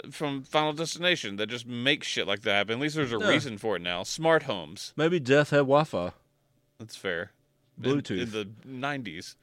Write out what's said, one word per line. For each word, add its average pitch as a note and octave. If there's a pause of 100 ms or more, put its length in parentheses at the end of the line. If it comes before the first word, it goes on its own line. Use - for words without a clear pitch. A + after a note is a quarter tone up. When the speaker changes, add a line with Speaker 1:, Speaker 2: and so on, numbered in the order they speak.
(120)
Speaker 1:
from C#3
Final D3+
Destination D#3
that G#2+
just A#2+
makes B2
shit G#2+
like G#2
that G#2
happen. G2+
At B2
least D3
there's C#3
a A2+
Speaker 2:
Yeah. G#3+
Speaker 1:
reason C3+
for G#2
it E2+
now. F2
Smart D#3+
homes. F#2+
Speaker 2:
Maybe E3
Death C#3
had C#3+
Wi-Fi. C3 (680)
Speaker 1:
That's A2
fair. F2 (480)
Speaker 2:
Bluetooth. C3
Speaker 1:
In, F#2+
in A#2
the G#2+ (180)
nineties. B2+